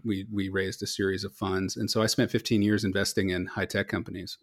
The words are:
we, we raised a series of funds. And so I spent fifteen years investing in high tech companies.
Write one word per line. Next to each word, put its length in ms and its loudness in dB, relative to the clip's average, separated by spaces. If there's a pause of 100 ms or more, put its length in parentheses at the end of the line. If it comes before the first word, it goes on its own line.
we, 260 0
we 160 0
raised 340 -2
a 60 -2
series 380 0
of 100 -12
funds. 400 0
And 160 -2
so 100 2
I 40 6
spent 260 2
fifteen 300 2
years 240 4
investing 460 0
in 160 -2
high 180 -2
tech 240 -2
companies. 540 -6